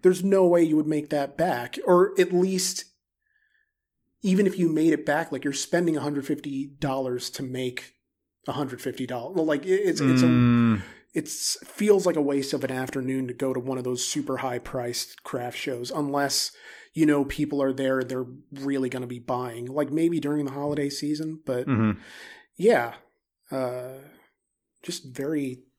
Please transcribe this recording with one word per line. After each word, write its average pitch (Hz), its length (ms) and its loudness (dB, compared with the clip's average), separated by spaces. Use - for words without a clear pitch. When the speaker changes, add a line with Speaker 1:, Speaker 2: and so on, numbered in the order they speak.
Speaker 1:
there's 185 200 6
no 190 240 6
way 175 180 6
you 156 120 4
would 151 120 2
make 151 240 -2
that 143 260 -2
back, 127 500 -2
or 185 320 6
at 180 140 2
least 185 500 0
even 196 260 4
if - 120 0
you 170 80 4
made 160 240 4
it 151 140 0
back, 156 260 -2
like, 135 140 -8
you're 143 80 -2
spending 175 420 0
a 143 60 -2
hundred 143 240 -4
fifty 143 420 -6
dollars 131 500 -4
to - 140 -10
make 127 500 -4
a - 20 -4
hundred 127 300 -4
fifty 131 240 -4
dollars. 123 320 -6
Well, 160 80 2
like, 151 200 0
it, 185 100 4
it's, 190 260 2
it's 127 200 6
Speaker 2:
Mm. 120 580 6
Speaker 1:
a, 92 40 -8
it's, - 520 -4
feels 202 420 2
like 170 80 2
a 156 60 0
waste 139 320 0
of 135 100 -2
an 131 80 -4
afternoon 131 560 -4
to 123 80 -8
go 131 180 -2
to 127 60 -4
one 127 180 -6
of 127 60 -8
those 123 200 -4
super 139 340 -4
high 123 220 -4
priced - 640 -8
craft 123 340 -8
shows, 123 340 -6
unless, 143 600 -2
you 156 120 4
know, 147 200 4
people 143 360 -2
are 135 120 0
there 131 260 0
and 123 100 -4
they're 127 160 -4
really 135 380 -2
gonna 127 160 -6
be 123 140 -10
buying, 120 480 -6
like, 139 240 -2
maybe 165 300 2
during 147 240 0
the 131 80 -6
holiday 143 360 -2
season, 151 560 -6
but 123 220 -2
Speaker 2:
Mm-hmm. 110 320 2
Speaker 1:
yeah, 147 380 2
uh, 127 480 -6
just - 240 -10
very. 135 540 -4